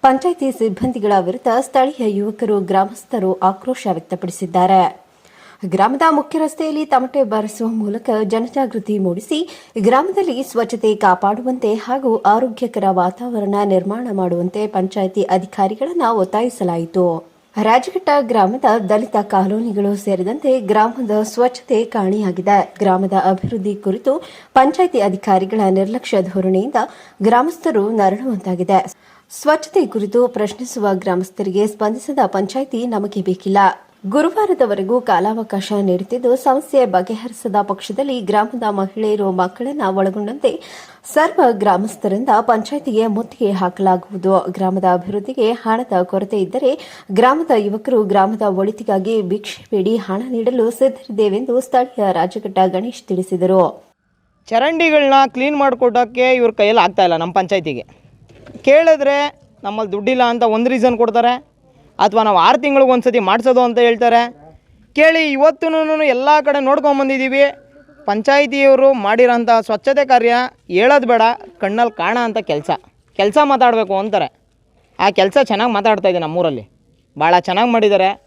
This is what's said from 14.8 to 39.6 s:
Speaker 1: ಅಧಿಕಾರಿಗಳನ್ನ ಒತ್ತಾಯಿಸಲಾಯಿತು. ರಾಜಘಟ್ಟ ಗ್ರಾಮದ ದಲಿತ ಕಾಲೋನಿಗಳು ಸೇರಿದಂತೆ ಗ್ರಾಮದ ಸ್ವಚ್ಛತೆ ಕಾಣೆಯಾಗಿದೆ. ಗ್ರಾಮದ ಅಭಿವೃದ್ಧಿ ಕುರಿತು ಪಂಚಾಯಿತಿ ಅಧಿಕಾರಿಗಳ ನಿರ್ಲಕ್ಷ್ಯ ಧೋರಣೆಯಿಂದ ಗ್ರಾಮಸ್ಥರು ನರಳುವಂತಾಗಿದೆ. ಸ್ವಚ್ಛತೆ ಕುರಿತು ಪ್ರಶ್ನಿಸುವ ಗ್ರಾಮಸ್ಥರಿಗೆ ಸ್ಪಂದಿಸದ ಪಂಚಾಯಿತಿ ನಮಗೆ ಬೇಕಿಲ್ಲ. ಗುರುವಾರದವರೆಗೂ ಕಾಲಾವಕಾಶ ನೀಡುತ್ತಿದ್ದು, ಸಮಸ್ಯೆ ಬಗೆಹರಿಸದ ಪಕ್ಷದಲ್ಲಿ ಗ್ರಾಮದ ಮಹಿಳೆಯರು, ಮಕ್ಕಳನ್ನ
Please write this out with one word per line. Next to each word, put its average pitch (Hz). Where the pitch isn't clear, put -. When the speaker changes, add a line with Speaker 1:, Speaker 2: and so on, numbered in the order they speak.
Speaker 1:
ಅಧಿಕಾರಿಗಳನ್ನ 208
ಒತ್ತಾಯಿಸಲಾಯಿತು. 180
ರಾಜಘಟ್ಟ 254
ಗ್ರಾಮದ 226
ದಲಿತ 214
ಕಾಲೋನಿಗಳು 202
ಸೇರಿದಂತೆ 208
ಗ್ರಾಮದ 214
ಸ್ವಚ್ಛತೆ 240
ಕಾಣೆಯಾಗಿದೆ. 196
ಗ್ರಾಮದ 190
ಅಭಿವೃದ್ಧಿ 190
ಕುರಿತು 208
ಪಂಚಾಯಿತಿ 285
ಅಧಿಕಾರಿಗಳ 196
ನಿರ್ಲಕ್ಷ್ಯ 196
ಧೋರಣೆಯಿಂದ 185
ಗ್ರಾಮಸ್ಥರು 233
ನರಳುವಂತಾಗಿದೆ. 190
ಸ್ವಚ್ಛತೆ 311
ಕುರಿತು 226
ಪ್ರಶ್ನಿಸುವ 214
ಗ್ರಾಮಸ್ಥರಿಗೆ 185
ಸ್ಪಂದಿಸದ 220
ಪಂಚಾಯಿತಿ 240
ನಮಗೆ 208
ಬೇಕಿಲ್ಲ. 190
ಗುರುವಾರದವರೆಗೂ 254
ಕಾಲಾವಕಾಶ 214
ನೀಡುತ್ತಿದ್ದು, 220
ಸಮಸ್ಯೆ 269
ಬಗೆಹರಿಸದ 214
ಪಕ್ಷದಲ್ಲಿ 226
ಗ್ರಾಮದ 214
ಮಹಿಳೆಯರು, 202
ಮಕ್ಕಳನ್ನ 240